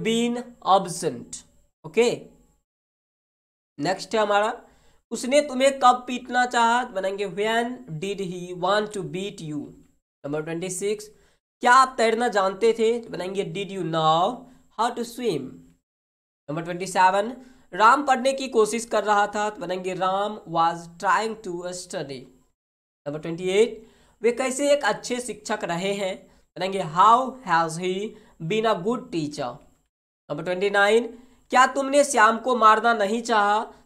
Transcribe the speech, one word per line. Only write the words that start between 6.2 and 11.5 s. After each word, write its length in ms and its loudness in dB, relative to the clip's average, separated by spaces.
चाहा, 380 2
तो 100 -12
बनाएंगे 380 -4
when 420 -2
did 240 -4
he 180 -10
want 340 0
to 60 -6
beat 320 -8
you। 160 -8
नंबर 180 -6
ट्वेंटी 280 -6
सिक्स, 400 -6